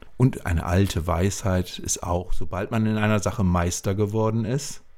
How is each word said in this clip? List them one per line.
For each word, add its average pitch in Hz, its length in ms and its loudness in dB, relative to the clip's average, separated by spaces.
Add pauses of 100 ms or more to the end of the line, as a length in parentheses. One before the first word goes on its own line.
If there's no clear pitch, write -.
(160)
Und - 300 2
eine 82 180 0
alte 90 440 2
Weisheit 92 720 0
ist - 240 -6
auch, 87 280 -2
sobald - 380 0
man 110 160 2
in 107 120 2
einer 107 200 2
Sache 98 240 -2
Meister 90 540 0
geworden 110 480 0
ist, - 380 -4 (160)